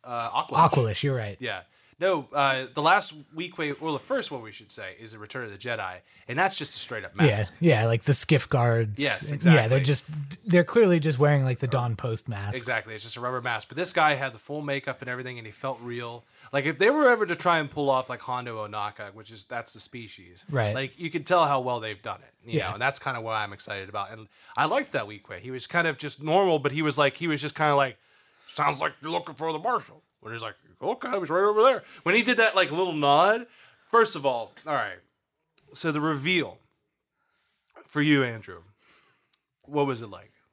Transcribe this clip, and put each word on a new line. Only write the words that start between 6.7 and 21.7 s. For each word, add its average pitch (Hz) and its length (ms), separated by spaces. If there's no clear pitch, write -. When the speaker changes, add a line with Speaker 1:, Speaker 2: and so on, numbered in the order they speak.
Speaker 1:
a - 60
straight 107 240
up - 100
Speaker 2:
Yeah, 101 120
Speaker 1:
mask. 107 340
Speaker 2:
yeah, 120 260
like 117 160
the 143 120
skiff - 340
guards. 117 520
Speaker 1:
Yes, - 300
Speaker 2:
Yeah, 143 380
they're 131 100
Speaker 1:
exactly. - 40
Speaker 2:
just, 135 220
they're 175 140
clearly 185 340
just 147 220
wearing, 147 240
like, 127 160
the 127 80
Don 120 260
Post 113 340
masks. 104 320
Speaker 1:
Exactly, 113 360
it's 107 80
just 113 120
a 120 40
rubber 123 200
mask. 117 280
But 127 80
this 175 160
guy 151 220
had 135 180
the 110 80
full 147 220
makeup 139 380
and 127 80
everything, 127 300
and 113 80
he 104 60
felt 135 280
real. 120 440
Like, 139 120
if 151 140
they 208 120
were 294 180
ever 220 160
to 170 120
try 170 240
and 143 100
pull 143 180
off, 127 220
like, 120 120
Hondo 120 440
Ohnaka, 104 480
which 107 160
is, 107 140
that's 117 280
the 113 60
species, 101 720
Speaker 2:
Right. 110 240
Speaker 1:
like, 135 240
you 165 100
can 156 140
tell 170 240
how 139 140
well 123 180